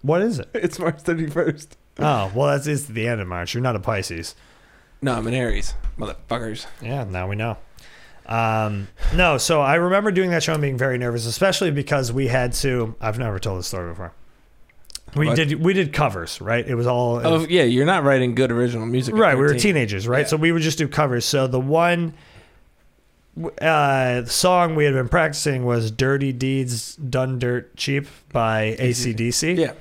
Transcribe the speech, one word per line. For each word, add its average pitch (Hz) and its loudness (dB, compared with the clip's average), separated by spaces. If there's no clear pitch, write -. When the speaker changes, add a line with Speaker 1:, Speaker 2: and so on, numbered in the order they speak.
Speaker 1:
What 156 2
is 208 0
it? - -10
Speaker 2:
<laughs> - -20
It's 165 -2
March 170 -2
thirty-first. 160 -2
Speaker 1:
Oh, 117 0
well, 139 2
that's, 143 0
it's 147 -2
the 110 -4
end 117 -2
of 90 -6
March. 87 -6
You're 120 -2
not 123 0
a 101 -2
Pisces. 95 -6
Speaker 2:
No, 131 0
I'm 110 -4
an 117 -2
Aries, 117 0
motherfuckers. 110 -8
Speaker 1:
Yeah, 127 -6
now 92 -6
we 101 -4
know. 107 -4
Um, 110 -2
no, 165 4
so 151 2
I 139 4
remember 190 2
doing 185 2
that 165 2
show 165 0
and 151 0
being 139 -2
very 127 0
nervous, 120 -2
especially 180 0
because 139 0
we 131 0
had 123 0
to, 123 -2
I've 110 -2
never 110 -2
told 95 -4
this 90 -8
story 87 -6
before. 85 -12
We 151 2
Speaker 2:
What? 135 2
Speaker 1:
did, 156 0
we 185 4
did 170 0
covers, 98 -2
right? 113 -2
It 127 -4
was 120 0
all 120 0
Speaker 2:
Oh, 160 2
yeah, 170 4
you're 123 4
not 170 2
writing 131 4
good 127 2
original 117 0
music 127 -2
at 214 2
Speaker 1:
Right, 175 6
we 131 2
were 143 4
Speaker 2:
thirteen. 147 2
Speaker 1:
teenagers, 107 0
right? 127 2
Speaker 2:
Yeah. 143 0
Speaker 1:
So 160 0
we 165 2
would 165 2
just 156 0
do 147 0
covers. 127 0
So 135 2
the 127 0
one, 165 2
w-, 165 -10
uh, 135 2
song 175 2
we 151 4
had 143 2
been 127 0
practicing 147 0
was 117 0
Dirty 135 0
Deeds 127 -2
Done 131 -2
Dirt 123 -4
Cheap 139 -4
by 110 0
A 123 2
C 120 -2
D 117 -2
C. 156 0
Speaker 2:
Yeah. 165 0